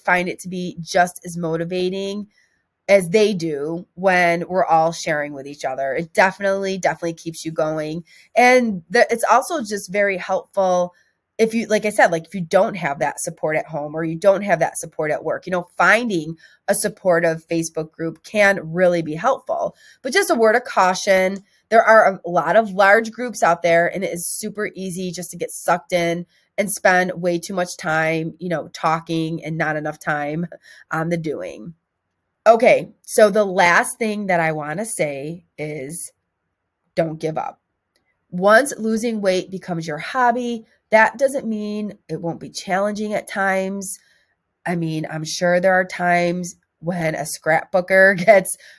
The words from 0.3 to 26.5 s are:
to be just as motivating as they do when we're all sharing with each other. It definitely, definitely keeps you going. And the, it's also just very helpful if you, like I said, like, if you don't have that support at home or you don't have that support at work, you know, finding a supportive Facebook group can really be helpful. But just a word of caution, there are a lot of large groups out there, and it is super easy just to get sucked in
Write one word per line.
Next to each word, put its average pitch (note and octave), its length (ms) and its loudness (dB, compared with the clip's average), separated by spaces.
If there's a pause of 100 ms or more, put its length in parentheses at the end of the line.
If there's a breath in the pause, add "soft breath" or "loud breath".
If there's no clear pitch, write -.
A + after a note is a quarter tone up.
to F3+ 100 -14
be F3+ 320 -8
just F3 440 0
as E3+ 120 -10
motivating F#3 920 -4 (600)
as F#3+ 220 4
they G#3+ 240 4
do E3 640 -6
when F3+ 520 2
we're F3+ 180 0
all D#3+ 260 4
sharing D3 420 -4
with C3+ 140 -12
each C#3+ 160 -14
other. C3+ 300 -4
It E3 200 -6
definitely, G3 640 0
definitely E3+ 360 -2
keeps E3 320 -12
you D#3+ 60 -8
going. D#3 520 -4 (320 soft breath)
And A#3+ 540 4
the, A3+ 200 4
it's A3+ 140 -4
also C4+ 400 2
just G3+ 280 -8
very G3 260 0
helpful F#3 760 -2 (440)
if A3 160 0
you, A3+ 140 -2
like G#3+ 180 0
I G#3+ 40 0
said, G#3+ 220 4
like, E3+ 160 -2
if - 60 -16
you G3 80 -6
don't G3 340 2
have D#3 240 -6
that D3 200 -2
support D#3+ 380 -4
at - 80 -4
home D3+ 300 -8
or E3 80 -4
you E3 120 -4
don't F#3+ 280 4
have E3+ 160 0
that D#3 180 -2
support D#3 340 -4
at C#3+ 120 -4
work, C#3 220 -4
you F3+ 60 -8
know, F3 160 -4 (100)
finding F#3 600 2 (300 soft breath)
a G3 60 4
supportive E3+ 720 0
Facebook D#3+ 440 -4
group D#3+ 320 -8
can G3 480 0
really F3 300 2
be D3+ 140 -6
helpful. E3+ 600 -4 (260 soft breath)
But C4 120 -6
just F#4+ 160 2
a E4 60 2
word A3+ 200 4
of B3 80 0
caution, F#3+ 800 2 (260)
there A3 140 6
are G3+ 420 6
a E3+ 40 -8
lot F3 260 2
of A3 160 4
large G3+ 400 4
groups A#3+ 320 -6
out E3+ 200 2
there, E3+ 240 4
and G3 160 -6
it E3+ 100 -4
is E3+ 140 -6
super - 480 -8
easy F#3 360 -6
just F3 200 -10
to F3 60 -14
get F3 140 -8
sucked - 400 -2
in E3+ 340 0 (320)